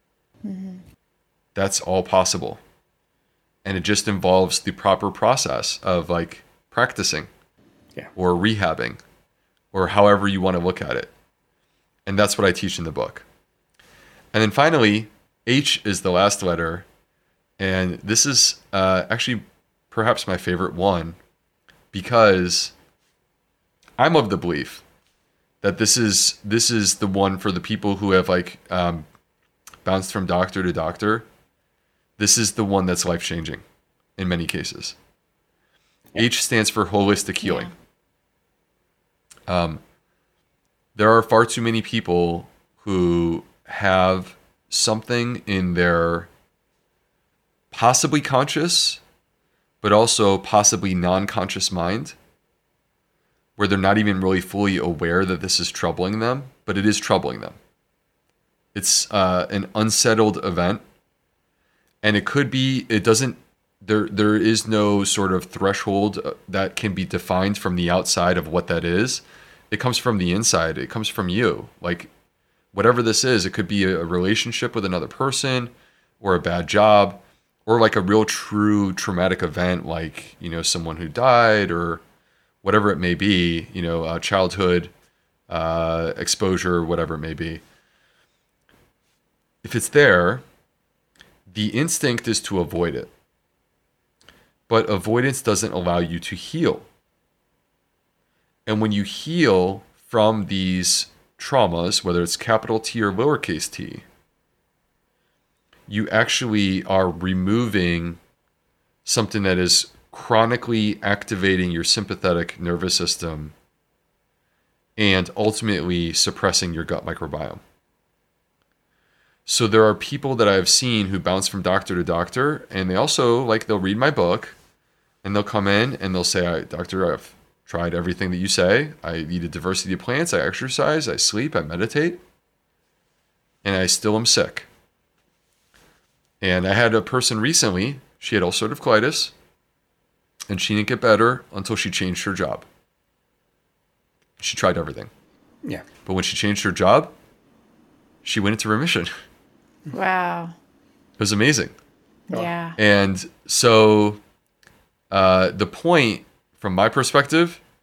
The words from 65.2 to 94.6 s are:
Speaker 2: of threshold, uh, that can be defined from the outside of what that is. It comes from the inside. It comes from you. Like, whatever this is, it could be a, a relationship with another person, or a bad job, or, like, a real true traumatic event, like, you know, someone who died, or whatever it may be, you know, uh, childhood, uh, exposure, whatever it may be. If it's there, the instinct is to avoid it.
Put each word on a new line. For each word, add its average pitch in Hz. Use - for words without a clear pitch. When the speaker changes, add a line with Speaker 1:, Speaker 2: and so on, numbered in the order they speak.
Speaker 2:
of 90
threshold, 98
uh, -
that 95
can 101
be 92
defined 95
from 90
the 85
outside 90
of 80
what 85
that 85
is. 95
It 107
comes 123
from 113
the 90
inside. 82
It 64
comes 110
from 98
you. 90
Like, 87
whatever 117
this 113
is, 117
it 92
could 101
be 101
a, 92
a 85
relationship 95
with 110
another 90
person, 131
or 98
a 87
bad 85
job, 104
or, 117
like, 110
a 107
real 104
true 104
traumatic 92
event, 90
like, 82
you 87
know, 82
someone 82
who 87
died, 113
or 85
whatever 101
it 85
may 90
be, 87
you 92
know, 85
uh, 82
childhood, 90
uh, 82
exposure, 90
whatever 82
it 78
may 78
be. 82
If -
it's 110
there, 113
the 107
instinct 127
is 113
to 98
avoid 85
it. 62